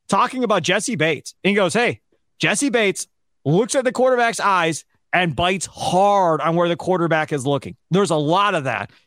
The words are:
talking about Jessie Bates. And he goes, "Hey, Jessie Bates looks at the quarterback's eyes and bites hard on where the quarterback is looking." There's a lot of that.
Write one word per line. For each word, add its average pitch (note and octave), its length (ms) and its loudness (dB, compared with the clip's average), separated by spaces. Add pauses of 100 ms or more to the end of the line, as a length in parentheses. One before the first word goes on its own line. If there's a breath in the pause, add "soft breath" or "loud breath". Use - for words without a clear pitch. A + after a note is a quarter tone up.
talking B3 340 0
about G3+ 200 0
Jessie G#3 320 -2
Bates. D3+ 380 -2 (100)
And F#3 60 2
he G3+ 60 0
goes, F#3+ 180 2
"Hey, G#3 280 0 (360)
Jessie G3+ 320 0
Bates G#3+ 380 -2 (380)
looks F3+ 280 0
at C4 120 0
the B3+ 60 0
quarterback's B3 480 0
eyes E3+ 460 0 (280)
and E3+ 220 0
bites F3+ 300 -2
hard F#3 760 2
on E3 140 0
where F3 120 2
the E3+ 80 0
quarterback E3 560 0
is C#3 160 -4
looking." C3+ 300 -4 (120)
There's F#3 220 2
a D#3+ 40 2
lot F3+ 380 2
of D3 120 -4
that. G#2 260 -6 (160 soft breath)